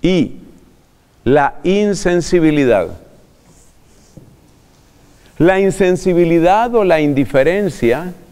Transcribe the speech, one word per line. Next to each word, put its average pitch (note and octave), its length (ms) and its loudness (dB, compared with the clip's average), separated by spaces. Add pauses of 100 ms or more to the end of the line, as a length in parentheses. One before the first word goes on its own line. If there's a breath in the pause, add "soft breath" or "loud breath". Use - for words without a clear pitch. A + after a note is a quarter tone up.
Y E3+ 340 -2 (880)
la C#3 300 0 (100)
insensibilidad. E3+ 1200 0 (2500 soft breath)
La F#3 200 2
insensibilidad F#3 1160 0
o G#3+ 80 2
la E3 160 2
indiferencia D3 1120 0 (200)